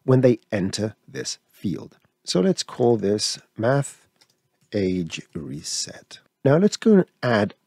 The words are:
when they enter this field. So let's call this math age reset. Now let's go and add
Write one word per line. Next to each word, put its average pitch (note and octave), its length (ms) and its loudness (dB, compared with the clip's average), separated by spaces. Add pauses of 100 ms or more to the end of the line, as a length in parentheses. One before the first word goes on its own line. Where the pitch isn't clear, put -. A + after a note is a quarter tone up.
when B2+ 180 4
they B2 200 4 (100)
enter G#2 460 -4 (100)
this - 400 -12
field. - 500 -10 (280)
So - 160 -2
let's F#3 240 0
call A#2+ 320 0
this G#2 420 -2 (180)
math C3+ 520 -2 (640)
age F#2 500 -4 (100)
reset. - 840 -12 (260)
Now C#3 120 6
let's G3+ 200 2
go A3 180 4
and F3+ 100 6 (180)
add B2 320 0 (120)